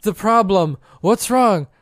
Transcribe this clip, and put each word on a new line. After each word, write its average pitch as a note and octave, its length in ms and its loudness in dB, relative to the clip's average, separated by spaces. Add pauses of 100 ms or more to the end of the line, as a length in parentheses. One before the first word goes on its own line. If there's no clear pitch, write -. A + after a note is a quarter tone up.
the G#3 120 -4
problem? F#3+ 640 0 (220)
What's G#3 300 -2
wrong? A3+ 360 2 (160)